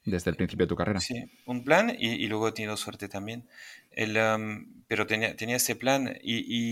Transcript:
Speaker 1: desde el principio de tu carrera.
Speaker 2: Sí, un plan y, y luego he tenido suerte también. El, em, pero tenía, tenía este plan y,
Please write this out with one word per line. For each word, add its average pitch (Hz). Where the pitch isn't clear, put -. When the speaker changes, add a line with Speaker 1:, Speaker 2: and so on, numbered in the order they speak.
Speaker 1:
desde 90
el 80
principio 90
de -
tu 87
carrera. 98
Speaker 2:
Sí, 120
un 123
plan 185
y, 113
y 110
luego 107
he 110
tenido 107
suerte 101
también. 110
El, 110
em, 110
pero 107
tenía, 110
tenía 117
este -
plan 127
y, 117